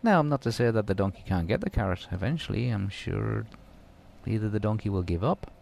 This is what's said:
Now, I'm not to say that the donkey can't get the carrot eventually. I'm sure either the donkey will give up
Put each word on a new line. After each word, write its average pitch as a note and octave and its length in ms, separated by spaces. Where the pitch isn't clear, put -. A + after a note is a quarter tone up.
Now, G3+ 180
I'm D3 80
not C#3+ 140
to A#2 100
say A#2+ 180
that A2 160
the G2 80
donkey G2 320
can't F2 220
get C3+ 140
the - 80
carrot F#2+ 420
eventually. A#2 560
I'm G2+ 220
sure G#2+ 560
either G#2+ 240
the G#2 100
donkey G#2+ 300
will F#2+ 120
give F2 220
up E3+ 260